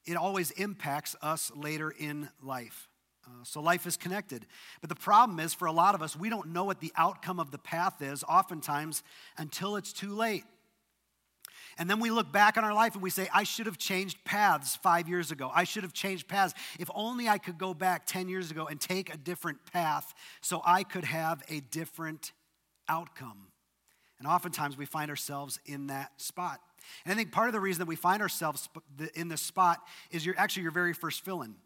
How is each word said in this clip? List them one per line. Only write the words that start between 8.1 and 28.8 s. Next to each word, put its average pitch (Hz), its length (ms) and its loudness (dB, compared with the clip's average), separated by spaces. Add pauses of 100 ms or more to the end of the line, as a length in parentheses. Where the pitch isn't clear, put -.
oftentimes 156 800 2 (340)
until 185 380 -4
it's - 160 -6
too 202 200 -8
late. 214 300 0 (1400)
And 170 100 -2
then 208 120 4
we 233 100 2
look 214 220 0
back 208 260 8
on 226 60 4
our 208 100 2
life 214 200 6
and 196 80 -8
we 185 80 0
say, 190 220 -2
"I 202 120 6
should 220 220 -4
have 190 120 -6
changed 190 460 -4
paths 175 500 4
five 170 340 2
years 175 220 0
ago. 135 240 -4
I 170 80 6
should 202 220 -2
have 175 80 -12
changed 190 340 -4
paths. 190 260 2 (280)
If 175 160 -8
only 233 320 -4
I 208 100 4
could 180 180 -10
go 185 160 -4
back 175 320 0
ten 185 240 -4
years 185 220 -4
ago 160 160 -6
and 147 140 -10
take 185 340 -4
a - 20 -12
different 160 500 -8
path 156 480 -2 (260)
so 170 240 -4
I 180 180 6
could 180 220 -6
have 160 440 -2
a 156 120 -6
different 156 720 -8 (560)
outcome." 123 640 -8 (680)
And 139 80 -8
oftentimes 160 500 0
we 143 80 -8
find 151 260 -4
ourselves 143 540 -6
in 139 220 -8
that 135 340 -8
spot. 175 400 -6 (440)
And 175 80 -2
I 208 40 2
think 220 140 -2
part 220 160 4
of 240 60 2
the 214 80 0
reason 190 180 0
that 175 80 -2
we 165 80 -2
find 185 260 2
ourselves 156 460 -2
sp-, - 160 -16 (140)